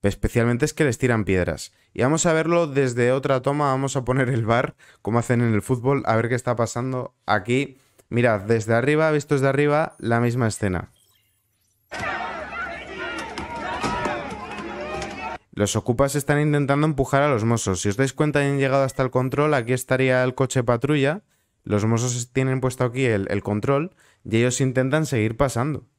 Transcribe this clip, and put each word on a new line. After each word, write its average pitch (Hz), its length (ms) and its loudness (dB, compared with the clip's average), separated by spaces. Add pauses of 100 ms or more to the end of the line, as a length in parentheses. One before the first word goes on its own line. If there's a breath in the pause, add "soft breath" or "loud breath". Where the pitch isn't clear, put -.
Especialmente 120 640 0
es 151 80 -4
que 160 100 0
les 123 140 2
tiran 117 280 0
piedras. 87 480 -2 (200)
Y - 80 -4
vamos 151 240 2
a 165 80 4
verlo 165 320 2
desde 127 460 0
otra 131 300 0
toma, 143 240 0
vamos 135 300 0
a 131 80 -2
poner 127 260 0
el 113 160 0
bar, 117 300 0 (260 soft breath)
como 113 180 0
hacen 120 220 2
en 117 120 2
el 101 80 2
fútbol, 131 440 0
a 110 100 2
ver 113 120 2
qué 123 80 0
está 120 200 -2
pasando 123 580 -4 (140)
aquí. 117 500 0 (320 soft breath)
Mirad, 117 320 2
desde 110 320 0
arriba, 151 380 2
visto 147 240 0
desde 135 120 2
arriba, 147 520 2
la 117 200 2
misma 120 280 2
escena. 92 440 -2 (4000)
Los 101 220 -2
ocupas 131 400 -2
están 147 260 0
intentando 147 460 2
empujar 139 340 0
a 147 80 2
los 113 140 2
mozos. 110 380 0
Si 101 80 0
os 98 80 -2
dais 135 160 0
cuenta 147 300 2
y 139 40 2
han 139 100 0
llegado 135 260 2
hasta 131 200 -2
el 131 80 -2
control, 131 420 2
aquí 123 200 0
estaría 127 500 2
el 127 100 0
coche 131 300 0
patrulla. 139 580 0 (420)
Los 104 220 0
mozos 120 480 0
tienen 131 260 0
puesto 127 260 -2
aquí 127 200 0
el, 104 240 2
el 101 140 -2
control 139 500 0 (300 soft breath)
y 110 140 0
ellos 123 240 2
intentan 131 440 2
seguir 113 320 0
pasando. 135 480 -2 (140)